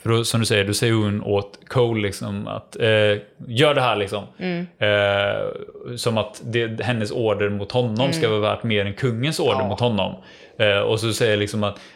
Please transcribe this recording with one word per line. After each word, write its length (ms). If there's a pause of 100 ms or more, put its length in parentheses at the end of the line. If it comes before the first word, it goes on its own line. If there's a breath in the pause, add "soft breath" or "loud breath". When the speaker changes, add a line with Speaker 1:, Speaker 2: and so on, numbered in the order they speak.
Speaker 1:
för 80
då, 140
som 160
du 60
säger, 180
då 100
säger 180
hon 300
åt 360 (100)
Cole, 340
liksom, 440
att, 300
eh, 120 (580)
"Gör 280
det 60
här", 160
liksom. 280 (140)
Speaker 2:
Mm. 280 (120)
Speaker 1:
Eh, 1160
som 220
att 260
det, 400
hennes 260
order 380
mot 240
honom 400
ska 140
Speaker 2:
Mm. 140
Speaker 1:
vara 140
värt 80
mer 240
än 80
kungens 460
order 200
Speaker 2:
Ja. 80
Speaker 1:
mot 120
honom. 340 (440 loud breath)
Eh, 200
och 220
så 120
säger, 240
liksom, 280
att, 160 (160 loud breath)